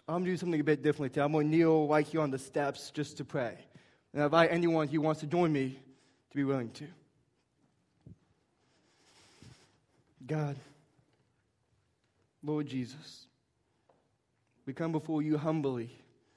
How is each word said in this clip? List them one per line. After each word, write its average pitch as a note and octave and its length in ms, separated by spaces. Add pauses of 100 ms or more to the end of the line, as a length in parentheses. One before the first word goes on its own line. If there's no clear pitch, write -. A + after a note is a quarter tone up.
I'm D#3+ 80
gonna F3+ 100
do F3+ 100
something E3+ 240
a D3 40
bit D3 180
differently C#3+ 280
today. C#3+ 120
I'm D3 100
gonna D#3 120
kneel D#3+ 420
right D3+ 200
here D#3+ 140
on D3+ 100
the C3 80
steps C#3 520
just - 280
to D3 60
pray. B2 320 (560)
And D3 100
I D3 40
invite E3 260
anyone E3 360
who D3+ 120
wants D#3 200
to D#3 60
join E3+ 260
me C3+ 260 (520)
to - 60
be C#3+ 80
willing C3 260
to. D3 160 (3500)
God, D3 300 (1900)
Lord D3+ 240
Jesus, B2+ 600 (1400)
we C3+ 60
come E3 200
before D#3 300
you D3+ 140
humbly, C#3 540 (460)